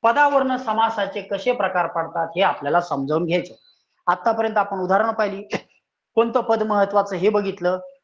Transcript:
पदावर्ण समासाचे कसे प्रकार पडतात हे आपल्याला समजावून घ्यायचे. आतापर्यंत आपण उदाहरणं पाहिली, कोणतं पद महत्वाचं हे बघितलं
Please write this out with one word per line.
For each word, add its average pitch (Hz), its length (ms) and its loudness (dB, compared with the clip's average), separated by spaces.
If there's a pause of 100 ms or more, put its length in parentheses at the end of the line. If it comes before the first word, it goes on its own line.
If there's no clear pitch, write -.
पदावर्ण 262 540 2
समासाचे 214 640 -2
कसे 202 300 -2
प्रकार 180 340 0
पडतात 165 500 -4
हे 180 60 2
आपल्याला 160 380 2
समजावून 151 440 -2
घ्यायचे. 165 320 -2 (500)
आतापर्यंत 214 500 0
आपण 196 220 -2
उदाहरणं 190 340 2
पाहिली, 202 300 -2 (720)
कोणतं 233 260 2
पद 226 220 0
महत्वाचं 202 540 0
हे 180 120 2
बघितलं 185 520 0 (240)